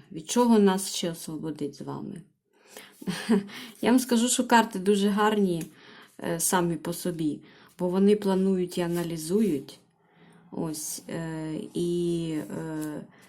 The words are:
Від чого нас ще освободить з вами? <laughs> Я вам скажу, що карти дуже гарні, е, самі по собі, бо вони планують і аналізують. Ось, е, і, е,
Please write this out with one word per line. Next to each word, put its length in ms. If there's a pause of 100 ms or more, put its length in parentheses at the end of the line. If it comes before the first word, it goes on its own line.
(120)
Від 180
чого 280
нас 360
ще 160
освободить 640
з 60
вами? 420 (1040)
<laughs> 140 (400)
Я 80
вам 100
скажу, 280
що 180
карти 320
дуже 300
гарні, 560 (600)
е, 160
самі 360
по 160
собі, 480 (380)
бо 100
вони 280
планують 640
і 20
аналізують. 1000 (720)
Ось, 580
е, 460 (200)
і, 540 (300)
е, 460 (240)